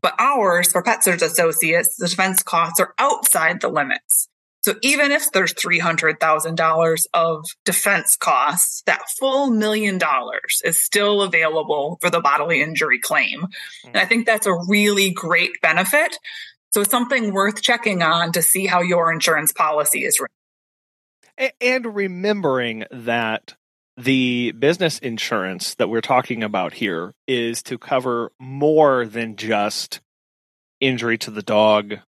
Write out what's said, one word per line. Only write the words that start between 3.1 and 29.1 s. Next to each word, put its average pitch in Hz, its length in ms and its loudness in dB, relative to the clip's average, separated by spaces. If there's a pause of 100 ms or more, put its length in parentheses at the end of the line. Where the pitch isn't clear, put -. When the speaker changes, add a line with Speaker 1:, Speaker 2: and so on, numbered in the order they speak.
Speaker 1:
the - 80 -2
limits. - 600 -2 (340)
So 208 200 0
even 285 300 2
if - 180 -2
there's 180 220 0
three 175 260 -2
hundred 160 400 0
thousand 160 380 0
dollars 165 580 2
of 165 300 0 (200)
defense - 520 2
costs, 147 680 0
that - 160 0 (140)
full 269 340 0
million 214 480 0
dollars 131 640 -2
is 165 180 0
still 202 400 2
available 156 800 0
for 175 100 0
the 170 100 0
bodily 151 420 2
injury 147 360 -2
claim. 147 480 -2 (380)
And 120 120 -6
I 185 100 2
think 233 200 0
that's 214 200 0
a 185 200 2
really 202 440 4
great 175 520 -2
benefit. 185 540 2 (560)
So 208 80 0
it's 202 100 0
something 240 420 0
worth 196 300 0
checking 220 400 0
on 170 300 0
to 170 100 0
see 190 240 0
how 180 160 2
your 170 300 2
insurance 156 400 0
policy 151 520 0
is - 160 0
written. 131 140 -10 (1040)
Speaker 2:
A-, 254 260 -6
and 247 300 -2
remembering 180 960 -2
that 117 640 -4 (420)
the 123 560 0
business 156 460 0
insurance 101 760 -6
that 104 120 0
we're 113 140 -2
talking 123 400 0
about 101 320 -2
here 90 400 -6 (120)
is 117 360 -4
to 123 160 -10
cover 123 600 -4
more 139 680 4
than 113 300 -6